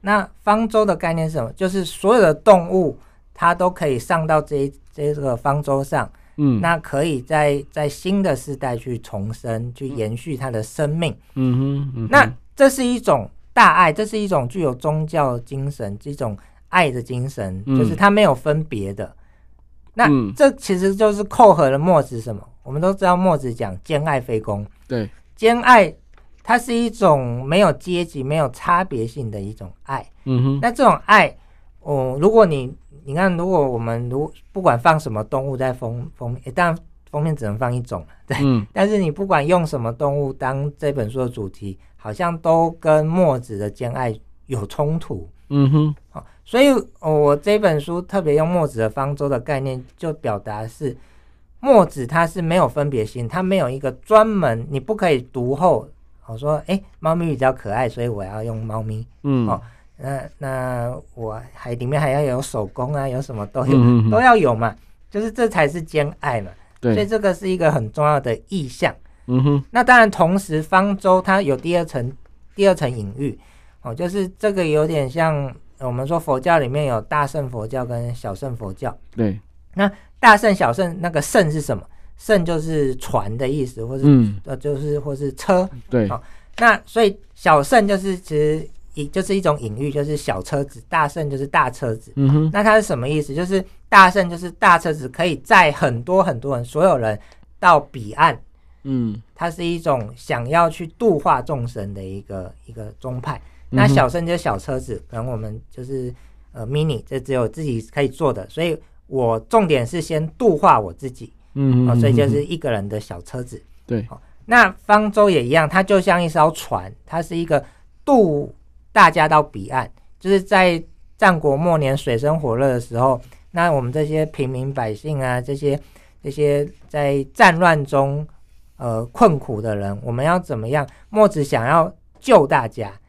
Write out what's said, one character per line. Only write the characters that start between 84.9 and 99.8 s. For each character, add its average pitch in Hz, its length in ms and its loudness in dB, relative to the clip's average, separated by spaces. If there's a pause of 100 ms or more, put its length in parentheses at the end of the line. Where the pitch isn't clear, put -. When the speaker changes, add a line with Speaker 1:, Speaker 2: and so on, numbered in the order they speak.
Speaker 1:
或 143 160 -8
是 139 200 -6
车。 185 340 0 (200)
Speaker 2:
对。 110 200 2
Speaker 1:
好， - 120 -6 (380)
那 226 260 4
所 226 200 0
以 196 120 0 (180)
小 156 280 4
乘 214 240 4
就 202 100 0
是， 190 200 -4
其 170 200 -8
实 151 320 0 (260)
也 147 120 -8
就 185 160 -4
是 185 140 -2
一 196 40 0
种 160 200 0
隐 107 160 -8
喻， 143 140 -4
就 143 140 -2
是 151 120 -4
小 113 260 -6
车 143 220 -4
子， 117 240 -16
大 160 180 0
乘 147 240 -6
就 139 80 -6
是 139 80 -6
大 139 240 2
车 120 240 -6
子。 - 220 -16
Speaker 2:
嗯 139 120 2
哼。 151 240 2
Speaker 1:
那 208 100 0
它 214 120 4
是 220 80 6
什 170 160 -4
么 120 100 -4
意 151 140 -2
思？ 143 100 -8
就 170 140 -4
是 190 180 -2 (240)
大 196 220 10
乘 185 180 0
就 170 80 -8
是 175 140 -10
大 180 260 4
车 165 160 -2
子 143 160 -6
可 165 160 -4
以 160 120 0
载 185 340 4
很 127 320 -2
多 185 200 2
很 156 180 -2
多 135 160 -4
人， 120 80 -6
所 151 200 -2
有 170 140 4
人 110 200 -2 (420)
到 175 180 6
彼 113 340 -8
岸。 147 240 2 (460)
Speaker 2:
嗯。 120 400 -4 (120)
Speaker 1:
它 170 140 -6
是 170 160 -8
一 170 140 -2
种 135 380 -4